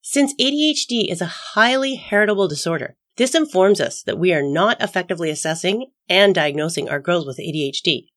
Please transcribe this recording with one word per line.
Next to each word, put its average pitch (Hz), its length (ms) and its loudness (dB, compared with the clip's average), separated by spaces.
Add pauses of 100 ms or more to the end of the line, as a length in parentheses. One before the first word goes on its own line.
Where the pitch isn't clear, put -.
Since 277 320 0
A 254 180 0
D 302 200 0
H - 160 -4
D 233 240 -2
is 170 100 -6
a 175 40 -2
highly 254 720 0
heritable 208 520 2
disorder, 160 480 -4 (220)
this 262 180 2
informs 202 460 4
us - 220 -6
that - 140 -4
we 175 160 2
are 147 100 0
not 170 380 0
effectively 170 480 -4
assessing 170 640 -4 (160)
and 190 260 6
diagnosing 151 540 0
our 143 120 -4
girls 170 260 -2
with 135 140 -10
A 170 120 -8
D 147 160 -2
H - 160 -8
D 151 340 -2